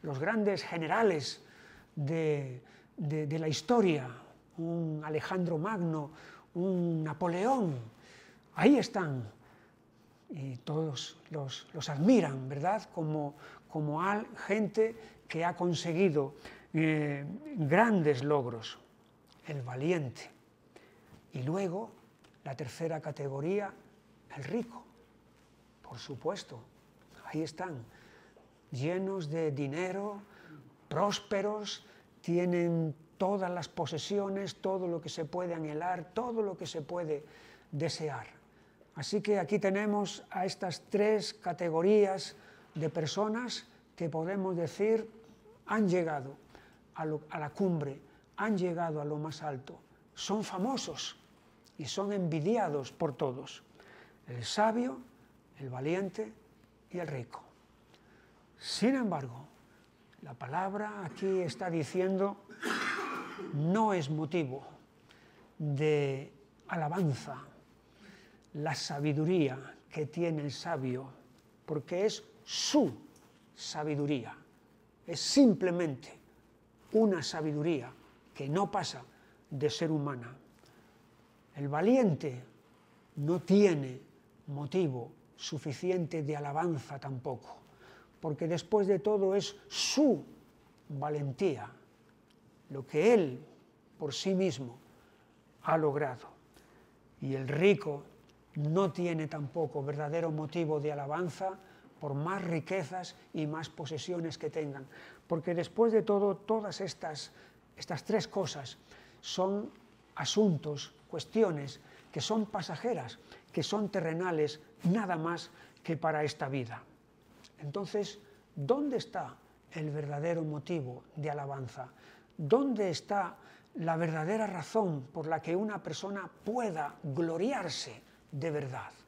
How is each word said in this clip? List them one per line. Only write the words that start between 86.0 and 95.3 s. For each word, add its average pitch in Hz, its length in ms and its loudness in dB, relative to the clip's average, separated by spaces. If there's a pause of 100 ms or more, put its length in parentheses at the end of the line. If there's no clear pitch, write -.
de 147 140 -2
alabanza 147 600 -2
tampoco, 131 600 -8 (600)
porque 156 280 -2
después 190 380 4
de 190 120 6
todo 196 360 4
es 196 220 0 (120)
su - 560 4 (640)
valentía, 143 800 -2 (1000)
lo 135 160 -8
que 196 280 6
él 147 300 2 (540)
por 147 140 -4
sí 190 220 0
mismo 131 440 0 (840)